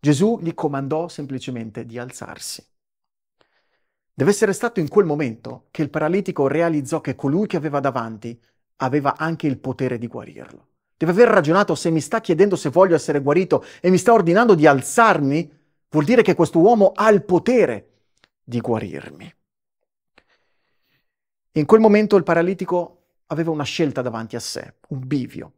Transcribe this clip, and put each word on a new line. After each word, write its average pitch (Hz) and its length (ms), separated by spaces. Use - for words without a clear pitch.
Gesù 170 380
gli 165 100
comandò 147 560
semplicemente 127 760
di 117 100
alzarsi. - 640
Deve 139 200
essere 202 200
stato 196 260
in 151 100
quel 196 180
momento 123 640
che - 100
il 147 80
paralitico 160 580
realizzò 151 540
che 135 140
colui 160 320
che 190 100
aveva 147 240
davanti 117 580
aveva 139 400
anche 160 300
il 135 100
potere 127 400
di 117 100
guarirlo. - 600
Deve 165 180
aver 233 160
ragionato: 185 460
"Se - 140
mi 160 140
sta - 180
chiedendo 185 340
se 156 140
voglio 170 260
essere 147 280
guarito 156 420
e 175 80
mi 185 80
sta 233 160
ordinando 202 420
di 156 120
alzarmi, 151 840
vuol 151 160
dire 233 160
che 208 140
questo 170 240
uomo 202 360
ha 208 140
il 202 160
potere 180 680
di 120 160
guarirmi". 95 720
In 156 120
quel 220 160
momento 214 360
il 180 80
paralitico 175 800
aveva 160 240
una 151 120
scelta 139 380
davanti 113 340
a 117 40
sé, - 340
un 135 180
bivio. 127 520